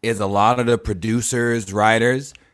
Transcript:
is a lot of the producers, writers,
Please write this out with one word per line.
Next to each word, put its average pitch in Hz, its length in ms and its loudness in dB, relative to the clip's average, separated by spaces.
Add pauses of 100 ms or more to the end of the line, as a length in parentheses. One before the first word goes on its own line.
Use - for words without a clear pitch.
is 113 160 -2
a 104 80 -2
lot 104 320 2
of 120 80 0
the 120 100 2
producers, 113 960 -2
writers, 113 600 2 (200)